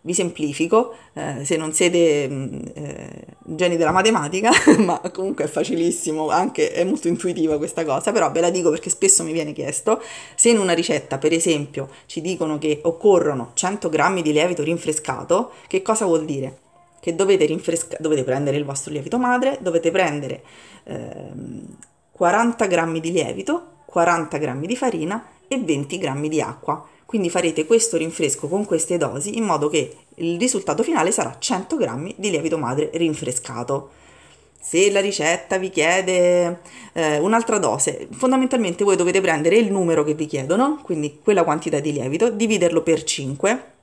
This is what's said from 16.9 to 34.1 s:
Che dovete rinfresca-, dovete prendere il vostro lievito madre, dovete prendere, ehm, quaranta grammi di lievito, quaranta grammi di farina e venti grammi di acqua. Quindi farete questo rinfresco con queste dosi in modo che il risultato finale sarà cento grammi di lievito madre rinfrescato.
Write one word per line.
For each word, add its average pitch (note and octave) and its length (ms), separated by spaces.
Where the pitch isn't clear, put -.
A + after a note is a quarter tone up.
Che E3 160
dovete F#3+ 300
rinfresca-, E3 540
dovete D3+ 240
prendere C#3 340
il D3 80
vostro C#3 260
lievito D3 280
madre, B3 420
dovete E3 300
prendere, D3 500
ehm, - 920
quaranta A3 540
grammi E3 340
di E3 120
lievito, F#3+ 680
quaranta E3+ 480
grammi C#3+ 300
di A#3+ 80
farina G#3 500
e C4+ 100
venti D#3 400
grammi D#3 320
di D#3 120
acqua. - 460
Quindi F#3 260
farete D#3+ 340
questo A3+ 320
rinfresco D#3+ 500
con G3 180
queste F3 320
dosi D3 380
in A3+ 80
modo D3+ 240
che D3+ 280
il E3+ 240
risultato G3 440
finale G3+ 280
sarà C#3+ 280
cento G3 360
grammi D#3 400
di G3+ 140
lievito D#3+ 300
madre C3+ 340
rinfrescato. C#3+ 960